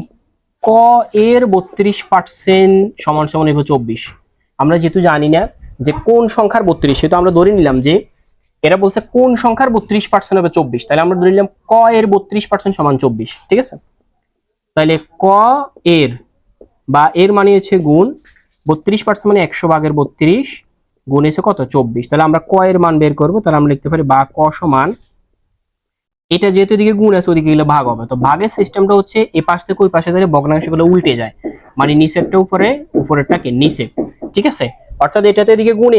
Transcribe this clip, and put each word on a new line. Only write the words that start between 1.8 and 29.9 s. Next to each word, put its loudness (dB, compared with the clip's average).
পার্সেন্ট 2
সমান -2
সমান -2
হইব 0
চব্বিশ। -4
আমরা 0
যেহেতু -2
জানি 0
না 2
যে -2
কোন 4
সংখ্যার 0
বত্রিশ, 0
সেহেতু 0
আমরা 2
ধরে 4
নিলাম 2
যে 0
এরা 2
বলছে -2
কোন 2
সংখ্যার -2
বত্রিশ -2
পার্সেন্ট -2
হবে 0
চব্বিশ, -4
তাহলে -2
আমরা -2
ধরে 2
নিলাম 0
ক 2
এর 2
বত্রিশ -2
পার্সেন্ট -4
সমান 0
চব্বিশ। -4
ঠিক 0
আছে, -6
তাহলে 0
ক 0
এর 2
বা 2
এর 2
মানে 2
হচ্ছে 0
গুণ, 4
বত্রিশ 0
পার্সেন্ট -2
মানে 2
একশো -6
ভাগের 0
বত্রিশ 0
গুণ 0
হচ্ছে -2
কত? -2
চব্বিশ। -2
তাহলে 0
আমরা 0
ক 0
এর 2
মান 2
বের 2
করবো, -2
তাহলে -2
আমরা 2
লিখতে -6
পারি -2
বা 2
ক -12
সমান, -2
এটা 0
যেহেতু 0
এদিকে 2
গুণ 2
আছে, 0
ওদিকে 0
গেলে 2
ভাগ 0
হবে। -6
তো -6
ভাগের 0
সিস্টেমটা 0
হচ্ছে 0
এ 0
পাশ -2
থেকে -6
ওই 2